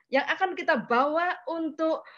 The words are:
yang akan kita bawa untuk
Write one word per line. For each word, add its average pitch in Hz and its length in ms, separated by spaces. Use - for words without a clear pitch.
yang 277 160
akan 359 240
kita 330 320
bawa 302 480
untuk 320 560